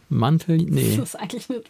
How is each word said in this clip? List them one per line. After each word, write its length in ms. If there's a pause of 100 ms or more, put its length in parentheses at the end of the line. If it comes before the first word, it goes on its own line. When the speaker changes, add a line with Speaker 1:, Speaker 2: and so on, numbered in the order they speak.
Speaker 1:
Mantel, 500
nee. 380
Speaker 2:
Das 140
ist 60
eigentlich 340
eine, 200